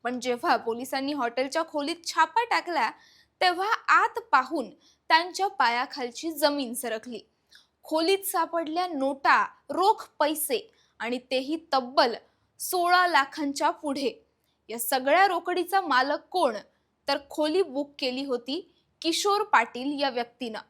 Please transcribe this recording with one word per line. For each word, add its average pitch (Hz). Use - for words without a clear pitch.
पण 247
जेव्हा 247
पोलिसांनी 269
हॉटेलच्या 269
खोलीत 311
छापा 330
टाकला, 330
तेव्हा 370
आत 370
पाहून 254
त्यांच्या 349
पायाखालची 254
जमीन 285
सरकली. 226
खोलीत 330
सापडल्या 339
नोटा, 269
रोख 392
पैसे 294
आणि 240
तेही 269
तब्बल 254
सोळा 359
लाखांच्या 285
पुढे. 285
या 226
सगळ्या 277
रोकडीचा 359
मालक 285
कोण? 285
तर 285
खोली 311
बुक 285
केली 262
होती 262
किशोर 392
पाटील 269
या 277
व्यक्तीनं. 233